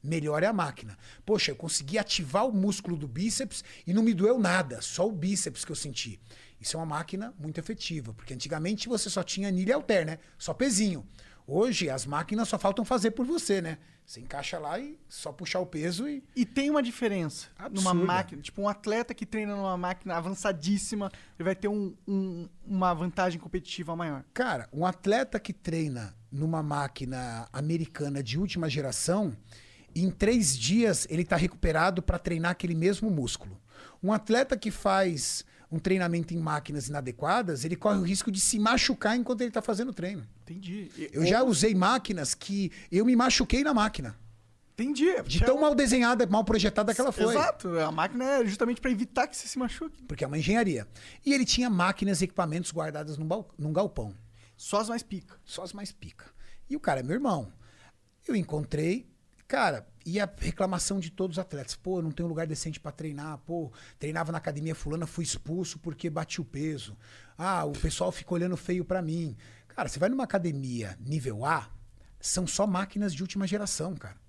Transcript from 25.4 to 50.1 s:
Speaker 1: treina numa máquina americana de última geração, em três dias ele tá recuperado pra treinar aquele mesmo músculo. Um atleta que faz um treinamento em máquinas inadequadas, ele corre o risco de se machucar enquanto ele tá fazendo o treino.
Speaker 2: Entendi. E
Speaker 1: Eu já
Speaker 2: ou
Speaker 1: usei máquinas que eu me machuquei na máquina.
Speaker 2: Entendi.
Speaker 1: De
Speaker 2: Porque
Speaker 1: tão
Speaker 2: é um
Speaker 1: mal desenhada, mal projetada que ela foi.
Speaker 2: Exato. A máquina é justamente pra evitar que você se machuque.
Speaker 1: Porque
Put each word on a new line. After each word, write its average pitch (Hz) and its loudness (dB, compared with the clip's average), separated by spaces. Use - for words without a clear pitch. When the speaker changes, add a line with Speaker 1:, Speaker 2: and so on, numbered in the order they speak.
Speaker 1:
treina 143 -4
numa 156 0
máquina 131 -4
americana 147 -2
de 123 -2
última 170 -2
geração, 151 0
em 180 2
três 202 4
dias 190 4
ele 165 2
tá 175 2
recuperado 170 2
pra 175 0
treinar 170 0
aquele 175 -2
mesmo 196 2
músculo. 120 -2
Um 185 2
atleta 226 2
que 214 -4
faz 190 2
um 160 -2
treinamento 170 2
em - 0
máquinas 151 -4
inadequadas, 147 0
ele 165 0
corre 208 2
o 185 2
risco 190 0
de 190 -2
se 214 2
machucar 220 4
enquanto 240 0
ele 247 -2
tá 220 -2
fazendo 233 -2
o 214 -8
treino. 175 -6
Speaker 2:
Entendi. 185 -10
E 151 -8
Speaker 1:
Eu 160 2
já 208 6
Speaker 2:
ou 262 4
Speaker 1:
usei 208 4
máquinas 185 2
que 196 -4
eu 190 4
me 247 8
machuquei 247 4
na 294 2
máquina. 208 0
Speaker 2:
Entendi. 269 0
Speaker 1:
De 127 0
Speaker 2:
Porque - -
Speaker 1:
tão 262 8
Speaker 2:
é - 2
um 302 4
Speaker 1:
mal 302 6
desenhada, 240 6
mal 208 4
projetada 214 4
que 247 0
ela 262 4
foi. 220 4
Speaker 2:
Exato. 190 2
A 156 2
máquina 185 0
é 262 4
justamente 226 0
pra 262 0
evitar 247 2
que - -12
você - -10
se - -6
machuque. 262 -6
Speaker 1:
Porque 147 -4